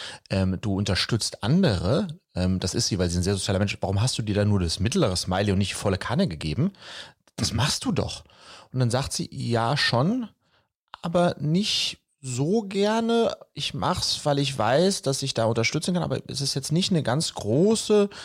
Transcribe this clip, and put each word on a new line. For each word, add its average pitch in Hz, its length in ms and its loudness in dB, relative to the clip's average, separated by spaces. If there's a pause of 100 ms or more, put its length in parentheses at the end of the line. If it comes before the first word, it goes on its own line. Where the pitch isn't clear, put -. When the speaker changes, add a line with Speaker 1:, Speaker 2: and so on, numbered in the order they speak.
(300)
Speaker 1:
ähm, 95 300 2
du 98 160 -2
unterstützt - 680 -2
andere, 131 640 2 (300)
ähm, 92 240 0
das 92 140 -4
ist - 140 0
sie, 101 100 -2
weil 90 100 2
sie 85 100 -2
ein 87 60 2
sehr 101 100 2
sozialer 95 240 0
Mensch, 101 220 -2
warum 98 200 0
hast 127 180 0
du 120 40 -2
dir 107 140 -2
dann 104 140 2
nur 101 100 4
das 85 180 -2
mittlere 113 380 2
Smiley 98 340 0
und 95 80 2
nicht 101 140 0
die - 40 -8
volle 95 220 0
Kanne 156 300 0
gegeben? 80 440 -2 (640)
Das - 160 -2
Speaker 2:
Mhm. 98 60 -2
Speaker 1:
machst - 300 0
du 247 60 0
doch.“ - 320 -4 (480)
Und 127 60 -4
dann 123 120 2
sagt 127 240 -2
sie, - 180 -4
Ja, 117 440 0
schon, 202 520 2 (760)
aber 175 380 2
nicht 165 640 0 (240)
so 143 360 0
gerne. 220 760 0 (160)
Ich - 220 -6
mach's, - 500 -2
weil 143 140 2
ich 135 180 0
weiß, 147 460 2
dass 135 200 -2
ich 135 120 -4
da 113 100 2
unterstützen 113 480 0
kann, 175 100 0
aber 135 240 -2
es - 140 -8
ist 143 140 -2
jetzt 139 180 -4
nicht 180 180 2
eine 160 120 2
ganz 135 320 -2
große 202 720 4 (160)